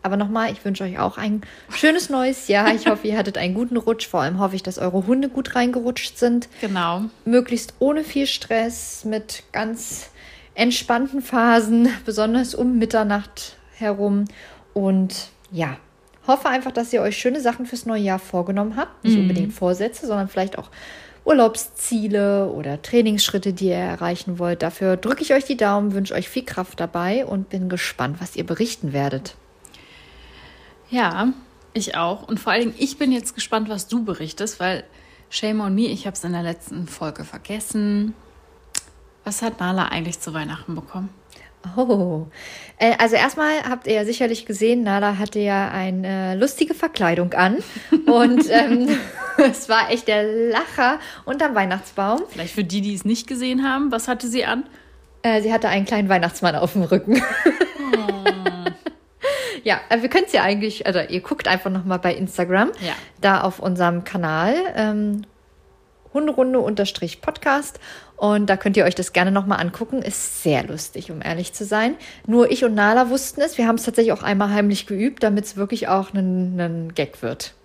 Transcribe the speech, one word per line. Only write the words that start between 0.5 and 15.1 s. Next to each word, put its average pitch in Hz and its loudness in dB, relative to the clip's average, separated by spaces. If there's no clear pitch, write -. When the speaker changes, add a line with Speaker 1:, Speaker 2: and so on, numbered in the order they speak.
Speaker 1:
ich - -10
wünsche 196 -4
euch 180 -8
auch - -2
ein 208 -2
schönes 320 2
neues 262 0
Jahr. 208 4
Ich 220 0
hoffe, 214 0
ihr 208 0
hattet 202 -2
einen 185 -2
guten 240 -2
Rutsch. 226 -2
Vor 170 0
allem 175 0
hoffe 190 0
ich, 185 -6
dass 185 -6
eure 180 0
Hunde 262 2
gut 262 -6
reingerutscht 247 -2
sind. 240 2
Speaker 2:
Genau. 185 -2
Speaker 1:
Möglichst 240 2
ohne 294 2
viel 277 -2
Stress, - -4
mit 220 -6
ganz - -8
entspannten 247 0
Phasen, 233 4
besonders 226 0
um 247 2
Mitternacht 214 -2
herum. 202 0
Und 190 0